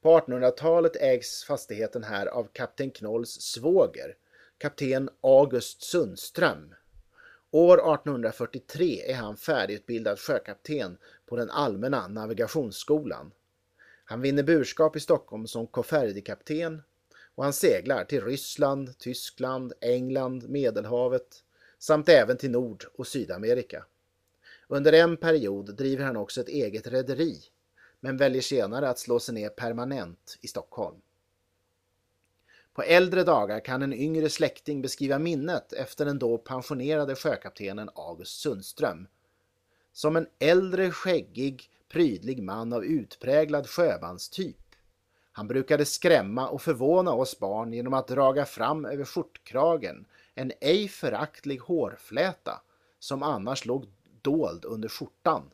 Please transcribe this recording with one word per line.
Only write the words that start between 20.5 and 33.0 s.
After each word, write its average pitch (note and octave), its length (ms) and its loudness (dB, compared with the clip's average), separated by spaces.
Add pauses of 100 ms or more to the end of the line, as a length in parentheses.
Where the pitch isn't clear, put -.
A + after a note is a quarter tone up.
Medelhavet B2 960 -2 (360)
samt D3+ 300 2
även B2+ 280 8
till C3 140 -4
Nord- A#2+ 340 -2 (120)
och - 100 -10
Sydamerika. A2 800 -2 (840)
Under C#3 260 4
en E3 240 8
period G#2 580 0
driver C3+ 300 -2
han B2+ 120 -4
också G#2 240 -6
ett A#2+ 80 -6
eget G#2+ 380 -4
rederi, C3 560 -2 (560)
men C3+ 180 -6
väljer C3 240 2
senare B2 480 -2
att B2 100 -4
slå A#2+ 200 0
sig A#2+ 160 -8
ner G#2 140 -6
permanent A#2 920 -8
i A#2+ 60 -16
Stockholm. F#2+ 540 -10 (1700)
På - 100 -4
äldre F3+ 400 6